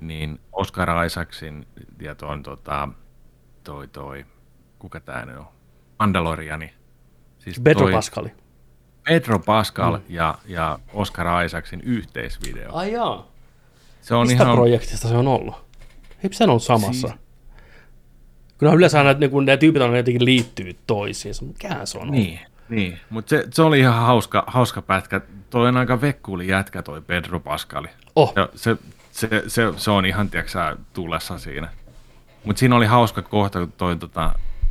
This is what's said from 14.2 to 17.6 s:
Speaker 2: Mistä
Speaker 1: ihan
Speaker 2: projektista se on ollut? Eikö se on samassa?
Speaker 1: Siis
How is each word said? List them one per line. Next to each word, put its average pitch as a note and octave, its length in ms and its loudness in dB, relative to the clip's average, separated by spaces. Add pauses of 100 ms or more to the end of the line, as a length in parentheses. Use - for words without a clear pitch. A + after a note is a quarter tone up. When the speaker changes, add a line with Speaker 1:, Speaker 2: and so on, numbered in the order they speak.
Speaker 2:
Mistä B2 180 4
Speaker 1:
ihan A#2+ 120 4
Speaker 2:
projektista A#2+ 520 2
se A#2 80 0
on B2 120 2
ollut? - 260 -2 (720)
Eikö F#3+ 120 -4
se A#3 80 2
on B2 160 4
samassa? A#2+ 480 0
Speaker 1:
Siis - 120 -12 (1400)